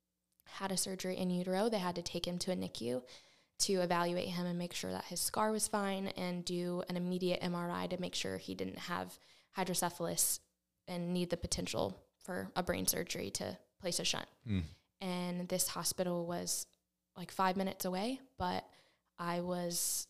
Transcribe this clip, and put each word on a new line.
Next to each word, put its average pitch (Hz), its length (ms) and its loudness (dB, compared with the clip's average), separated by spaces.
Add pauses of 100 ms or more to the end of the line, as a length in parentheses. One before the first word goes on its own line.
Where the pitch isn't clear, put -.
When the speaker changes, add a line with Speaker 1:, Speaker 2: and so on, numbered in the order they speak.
(460)
Speaker 1:
had 190 260 -4
a 185 60 0
surgery 185 400 0
in 185 100 2
utero, 185 400 4
they 220 120 2
had 175 160 0
to 175 60 -2
take 175 240 -2
him 175 120 -2
to 185 120 0
a 185 60 2
nicu 226 460 -2 (540)
to - 180 4
evaluate 175 560 2
him 175 160 0
and 175 120 0
make 175 160 -4
sure 185 160 -2
that - 140 -2
his 175 160 -4
scar 214 320 2
was 214 160 2
fine 196 480 0
and 175 280 -2
do 175 440 0
an 180 80 0
immediate 180 440 2
M 175 140 0
R 175 160 -2
I 180 160 0
to 180 140 -2
make 175 160 -4
sure - 200 -2
he 190 180 -6
didn't 190 260 -4
have 180 360 -4 (400)
hydrocephalus 175 840 2 (480)
and 175 260 -2
need 180 160 0
the 175 60 0
potential - 600 -2 (280)
for 190 320 -6
a 185 80 2
brain 185 240 0
surgery - 420 0
to 98 260 -4 (240)
place 175 200 0
a - 40 -2
shunt. - 220 0 (200)
Speaker 2:
Hmm. 101 140 2 (400)
Speaker 1:
And 180 480 -2
this 185 200 2
hospital 175 580 0
was, 175 400 -2 (500)
like, 180 140 -10
five 190 260 4
minutes 190 280 0
away, 202 360 0 (180)
but 185 280 0 (540)
I 175 200 0
was 175 680 0